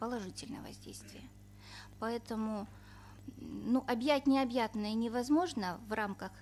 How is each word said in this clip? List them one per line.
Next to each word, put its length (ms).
положительное 600
воздействие. 600
Поэтому, 680
ну, 500
объять 380
необъятное 680
невозможно 840
в 40
рамках 380